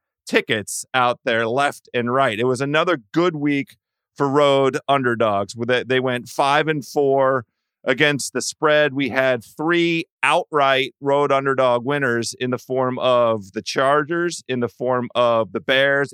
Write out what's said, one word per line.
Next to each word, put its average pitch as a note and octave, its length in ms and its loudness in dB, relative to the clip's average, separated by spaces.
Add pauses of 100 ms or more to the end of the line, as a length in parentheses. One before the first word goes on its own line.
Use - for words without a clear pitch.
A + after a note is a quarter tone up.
(260)
tickets - 680 -2
out B2 320 2
there A#2 220 0
left C3+ 480 -2
and A#2+ 180 -2
right. B2+ 260 0
It B2 60 -2
was B2+ 160 -2
another D#3 380 0 (140)
good E3+ 220 0
week C#3+ 420 -4 (380)
for C#3+ 140 0
road C3+ 480 4 (100)
underdogs. A#2 720 0
With A#2 140 -4
it, A#2 180 0
they B2+ 120 2
went B2 280 -4
five D3 400 0
and D#3 160 -4
four C3+ 600 0 (360)
against C#3 520 0
the B2 80 -4
spread. D3+ 500 0
We C3+ 160 -4
had B2+ 340 0
three E3+ 640 -2 (180)
outright C#3 800 0
road C#3 320 0
underdog C3 540 0
winners B2+ 520 -2
in B2+ 120 -4
the B2+ 80 -4
form B2+ 400 -4
of A#2 540 0
the A2 100 -8
Chargers, D3+ 840 0
in B2+ 140 -4
the A#2+ 80 -2
form B2 460 -4
of A#2 380 2
the A#2 80 -6
Bears, C#3 540 0